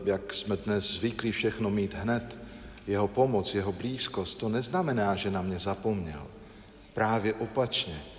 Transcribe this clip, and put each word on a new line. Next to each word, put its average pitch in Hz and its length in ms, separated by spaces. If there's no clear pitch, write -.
jak 95 300
jsme 104 220
dnes 104 280
zvyklí 113 480
všechno 107 380
mít 101 240
hned, - 440
jeho 101 220
pomoc, 113 460
jeho 98 180
blízkost, 101 680
to 113 100
neznamená, 117 680
že 98 160
na 95 120
mě 92 160
zapomněl. 90 680
Právě 110 400
opačně. 107 680